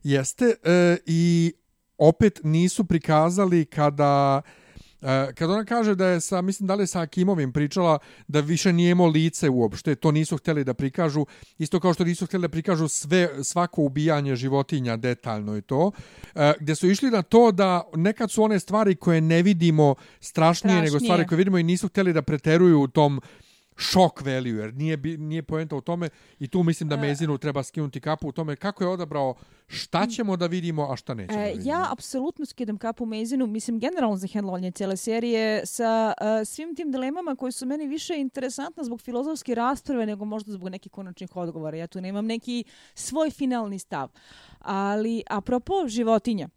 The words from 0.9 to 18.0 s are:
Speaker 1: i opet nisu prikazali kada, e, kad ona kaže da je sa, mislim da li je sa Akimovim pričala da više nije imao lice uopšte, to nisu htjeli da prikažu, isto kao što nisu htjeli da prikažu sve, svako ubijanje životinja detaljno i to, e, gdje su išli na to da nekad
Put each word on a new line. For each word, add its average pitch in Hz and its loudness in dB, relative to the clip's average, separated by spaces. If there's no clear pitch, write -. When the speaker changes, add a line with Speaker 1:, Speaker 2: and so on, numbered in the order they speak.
Speaker 1:
i 170 4
opet 165 6
nisu 170 2
prikazali 170 2
kada, 143 2
e, 135 0
kad 165 -2
ona 208 0
kaže 220 2
da 185 2
je 175 2
sa, 180 -2
mislim 190 -4
da 190 0
li 208 0
je 180 0
sa 185 -4
Akimovim 165 0
pričala 156 2
da 147 2
više 165 2
nije 175 6
imao 175 6
lice 160 2
uopšte, 123 0
to 156 2
nisu 151 0
htjeli 147 -2
da 127 -2
prikažu, 147 -2
isto 160 -2
kao 180 2
što 185 0
nisu 175 -2
htjeli 180 -4
da 170 -2
prikažu 160 -2
sve, 147 0
svako 175 -2
ubijanje 143 0
životinja 131 -2
detaljno 107 -4
i 104 -6
to, 160 0
e, 147 4
gdje 151 -2
su 180 0
išli 233 2
na 208 2
to 226 6
da 185 2
nekad 208 0